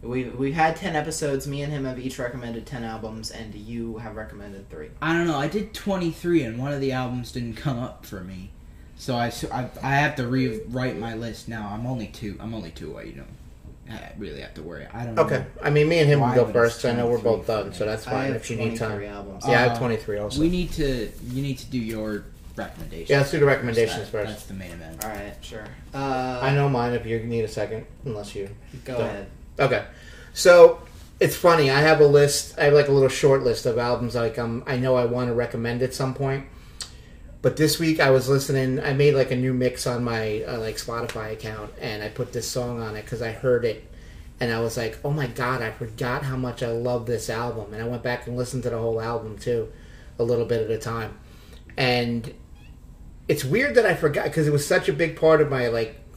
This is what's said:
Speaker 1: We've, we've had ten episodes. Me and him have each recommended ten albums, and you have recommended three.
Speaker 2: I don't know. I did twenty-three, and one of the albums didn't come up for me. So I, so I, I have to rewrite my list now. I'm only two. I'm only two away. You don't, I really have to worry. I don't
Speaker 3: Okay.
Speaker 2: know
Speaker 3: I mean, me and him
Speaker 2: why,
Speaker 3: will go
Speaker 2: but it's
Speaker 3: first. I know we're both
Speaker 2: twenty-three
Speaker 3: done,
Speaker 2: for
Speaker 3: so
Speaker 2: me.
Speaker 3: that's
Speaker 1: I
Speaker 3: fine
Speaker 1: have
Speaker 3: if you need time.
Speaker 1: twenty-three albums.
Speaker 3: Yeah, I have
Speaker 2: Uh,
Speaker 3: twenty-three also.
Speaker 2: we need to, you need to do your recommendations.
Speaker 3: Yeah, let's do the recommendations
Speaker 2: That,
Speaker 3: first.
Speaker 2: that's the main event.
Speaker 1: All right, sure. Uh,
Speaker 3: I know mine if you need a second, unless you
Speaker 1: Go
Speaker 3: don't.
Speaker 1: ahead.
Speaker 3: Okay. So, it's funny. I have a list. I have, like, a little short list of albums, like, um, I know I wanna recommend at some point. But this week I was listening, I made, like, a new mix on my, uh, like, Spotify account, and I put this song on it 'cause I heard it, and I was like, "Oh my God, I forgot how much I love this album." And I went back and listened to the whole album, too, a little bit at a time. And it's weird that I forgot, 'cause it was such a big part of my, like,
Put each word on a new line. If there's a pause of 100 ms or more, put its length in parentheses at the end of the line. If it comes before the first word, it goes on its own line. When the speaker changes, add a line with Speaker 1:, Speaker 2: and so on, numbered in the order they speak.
Speaker 1:
We've,
we've
had
ten
episodes.
Me
and
him
have
each
recommended
ten
albums,
and
you
have
recommended
three. (120)
Speaker 2:
I
don't
know.
I
did
twenty-three,
and
one
of
the
albums
didn't
come
up
for
me. (440)
So
I,
so
I, (140)
I
have
to
rewrite
my
list
now.
I'm
only
two.
I'm
only
two
away.
You
don't,
I
really
have
to
worry.
I
don't
Speaker 3:
Okay.
Speaker 2:
know (180)
Speaker 3:
I
mean,
me
and
him
Speaker 2:
why,
Speaker 3:
will
go
Speaker 2:
but
it's
Speaker 3:
first.
I
know
we're
both
Speaker 2:
twenty-three
Speaker 3:
done,
Speaker 2:
for
Speaker 3:
so
Speaker 2:
me.
Speaker 3:
that's
Speaker 1:
I
Speaker 3:
fine
Speaker 1:
have
Speaker 3:
if
you
need
time. (140)
Speaker 1:
twenty-three
albums.
Speaker 3:
Yeah,
I
have
Speaker 2:
Uh,
Speaker 3:
twenty-three
also.
Speaker 2:
we
need
to, (220)
you
need
to
do
your (320)
recommendations.
Speaker 3:
Yeah,
let's
do
the
recommendations
Speaker 2:
That,
Speaker 3:
first.
Speaker 2:
that's
the
main
event.
Speaker 1:
All
right,
sure. (280)
Uh,
Speaker 3:
I
know
mine
if
you
need
a
second, (200)
unless
you (380)
Speaker 1:
Go
Speaker 3:
don't.
Speaker 1:
ahead. (320)
Speaker 3:
Okay. (500)
So, (380)
it's
funny.
I
have
a
list.
I
have,
like,
a
little
short
list
of
albums,
like,
um,
I
know
I
wanna
recommend
at
some
point. (960)
But
this
week
I
was
listening,
I
made,
like,
a
new
mix
on
my,
uh,
like,
Spotify
account, (100)
and
I
put
this
song
on
it
'cause
I
heard
it, (560)
and
I
was
like,
"Oh
my
God,
I
forgot
how
much
I
love
this
album."
And
I
went
back
and
listened
to
the
whole
album,
too, (500)
a
little
bit
at
a
time. (680)
And (960)
it's
weird
that
I
forgot,
'cause
it
was
such
a
big
part
of
my,
like, (220)